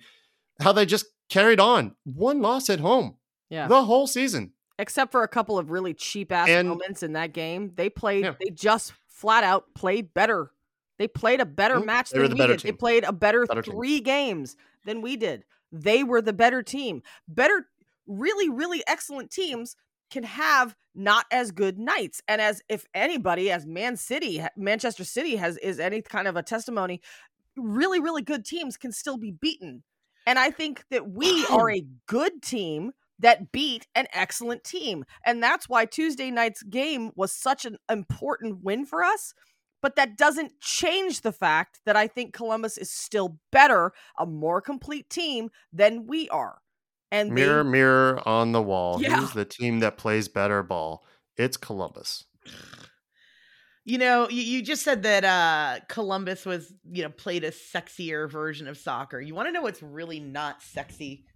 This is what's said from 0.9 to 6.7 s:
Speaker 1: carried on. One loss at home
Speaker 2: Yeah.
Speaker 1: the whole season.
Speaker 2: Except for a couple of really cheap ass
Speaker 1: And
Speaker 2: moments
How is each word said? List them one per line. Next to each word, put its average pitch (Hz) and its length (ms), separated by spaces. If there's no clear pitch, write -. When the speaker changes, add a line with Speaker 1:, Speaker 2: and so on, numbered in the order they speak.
Speaker 1:
carried 208 300
on. 196 460
One 214 360
loss 247 300
at 185 80
home 185 380
Speaker 2:
Yeah. 156 160
Speaker 1:
the 254 180
whole 254 220
season. 240 460
Speaker 2:
Except 240 320
for 240 140
a 214 40
couple 214 300
of 156 140
really 180 220
cheap - 360
ass 175 180
Speaker 1:
And 175 200
Speaker 2:
moments 185 340